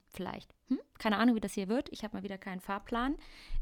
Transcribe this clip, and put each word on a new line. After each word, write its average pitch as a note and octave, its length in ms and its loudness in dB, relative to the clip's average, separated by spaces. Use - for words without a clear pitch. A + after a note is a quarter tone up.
vielleicht. - 460 -8
Hm? C4+ 140 2
Keine G#3+ 200 4
Ahnung, A#3 180 8
wie G#3+ 40 0
das G3 120 -2
hier F#3+ 160 -2
wird. B3 240 2
Ich - 100 -10
hab G#3 120 -4
mal F#3+ 100 -4
wieder G3+ 140 -6
keinen F#3 220 -8
Fahrplan. A#3 540 -2